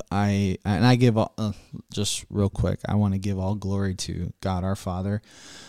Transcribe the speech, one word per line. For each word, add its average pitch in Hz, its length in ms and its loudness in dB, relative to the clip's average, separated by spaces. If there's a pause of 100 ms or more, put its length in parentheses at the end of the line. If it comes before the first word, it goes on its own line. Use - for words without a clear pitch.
(120)
I, 101 520 2
and 98 220 2
I 127 100 6
give 120 220 4
all, 110 200 0
uh, 107 160 -2 (380)
just - 380 -4
real 101 200 2
quick, 95 360 -2
I - 100 0
wanna 101 220 2
give 98 220 -2
all 95 160 -2
glory 98 400 -2
to 87 360 -6 (100)
God 92 220 -2
our 95 120 -2
Father. 95 460 -4 (480)